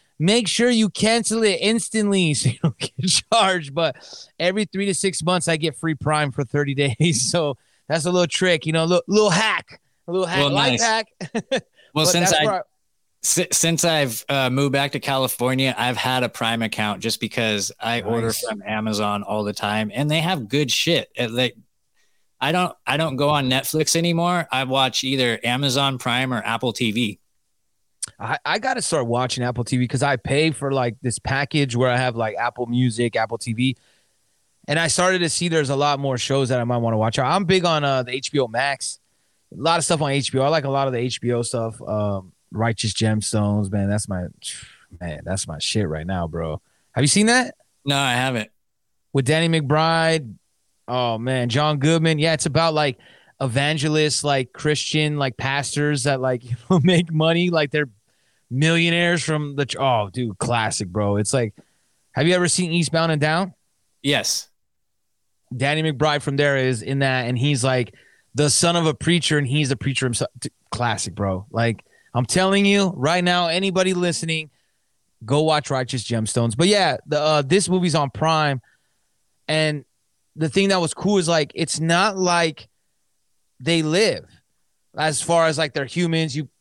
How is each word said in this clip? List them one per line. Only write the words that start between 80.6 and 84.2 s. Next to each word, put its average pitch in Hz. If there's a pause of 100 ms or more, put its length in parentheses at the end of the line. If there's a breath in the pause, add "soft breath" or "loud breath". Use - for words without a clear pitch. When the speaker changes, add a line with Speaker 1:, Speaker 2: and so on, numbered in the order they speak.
Speaker 1:
that 185
was 170
cool 202
is, 165
like, 160
it's -
not 180
like 170 (880)
they 160
live 156 (720)